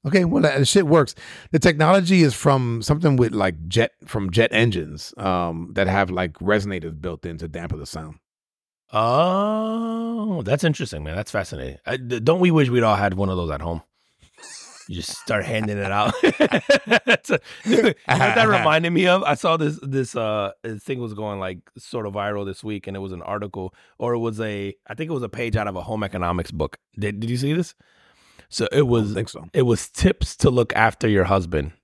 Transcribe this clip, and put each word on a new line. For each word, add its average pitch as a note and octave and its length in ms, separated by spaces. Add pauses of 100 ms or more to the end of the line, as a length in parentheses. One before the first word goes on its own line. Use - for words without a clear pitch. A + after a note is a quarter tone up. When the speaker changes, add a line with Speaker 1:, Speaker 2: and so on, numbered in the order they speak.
Speaker 1:
okay, F3+ 200
well, C#3+ 160
that, C#3+ 160
the C3+ 80
shit F#3+ 200
works." D3 280 (380)
The D#3+ 60
technology F3 640
is C#3 120
from B2 480
something D3+ 340
with, B2 160
like, F#2+ 220 (140)
jet, A2+ 240 (120)
from G2 260
jet A2+ 220
engines, F2+ 640
um, F2 580
that G2 120
have, F#2+ 240
like, F2+ 240
resonators F#2 680
built D#2+ 240
in E2+ 140
to E2 100
dampen D#2+ 300
the C#2+ 80
sound. D#2 300 (760)
Speaker 2:
Oh, G#3+ 1500
that's F#3 220
interesting, B2 400
man. D#2 120
That's G#2+ 140
fascinating. C#2+ 560
I, C3 100
d-, B2 240
don't D#3+ 200
we F3+ 100
wish D3+ 180
we'd A#2+ 140
all A2 140
had G2 180
one F#2+ 160
of F#2 60
those E2+ 140
at C#2+ 120
home? E2+ 200 (1040)
You E2+ 100
just - 220
start G2+ 280
handing G#2+ 320
it F#2+ 120
out. G#2 280
<laughs> - 40 (840)
It's - 240
a, - 100 (240)
you A3 180
know A3+ 60
what D#3+ 80 (100)
that D3 420
Speaker 1:
<laughs> - 0
Speaker 2:
reminded D#3+ 420
me F3 160
of? F#3 160
I D3 120
saw E3 220
this, D3+ 260
this, C3+ 320
uh, G#2+ 360 (120)
this G#2+ 200
thing B2+ 180
was A2 140
going, G#2 260
like, F#2 180 (200)
sort A2+ 280
of G2 60
viral G2+ 320
this G2 180
week, G#2 240
and G2 100
it F#2+ 40
was F#2+ 120
an E2+ 100
article, G2 520 (240)
or A#2+ 140
it A#2+ 60
was A2+ 220
a, G2+ 340 (120)
I G#2+ 80
think D#3+ 160
it D#3+ 40
was B2+ 80
a A2 60
page A#2 280
out G#2 120
of F#2 80
a F2+ 60
home G#2+ 220
economics F2+ 460
book. - 260 (220)
Did, G#2 220
did A2+ 100
you B2 80
see C#3+ 160
this? E3+ 200 (760)
So A2+ 160
it - 80
Speaker 1:
I - 40
don't C#3 100
Speaker 2:
was, G#2+ 260
Speaker 1:
think G#2 160
so. D#2+ 240
Speaker 2:
it C#3 80
was A#2 260
tips - 480
to C#3+ 140
look B2 260
after A2 320
your G2 160
husband E2+ 480 (120)